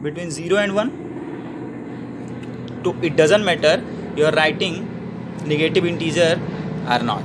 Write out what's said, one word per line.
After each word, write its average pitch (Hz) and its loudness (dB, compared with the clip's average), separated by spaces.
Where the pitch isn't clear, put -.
between 156 -4
zero 165 0
and 202 2
one. 220 2
So 180 0
it 165 0
doesn't 175 6
matter 170 4
you 151 4
are 156 4
writing 156 2
negative 156 2
integer 165 2
or 120 4
not. 113 0